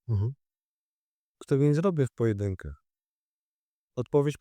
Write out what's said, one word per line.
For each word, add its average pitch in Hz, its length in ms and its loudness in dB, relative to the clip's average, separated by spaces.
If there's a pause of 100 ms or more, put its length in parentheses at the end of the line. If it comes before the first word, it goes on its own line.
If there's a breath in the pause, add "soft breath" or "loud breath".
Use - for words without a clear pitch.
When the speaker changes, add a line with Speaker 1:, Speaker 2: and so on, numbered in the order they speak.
Speaker 1:
Mhm. 110 240 -2 (1120)
Speaker 2:
to 147 100 0
nie 147 180 4
zrobię 165 320 0
w - 80 -8
pojedynkę. 101 600 -2 (1200)
Odpowiedź 143 440 0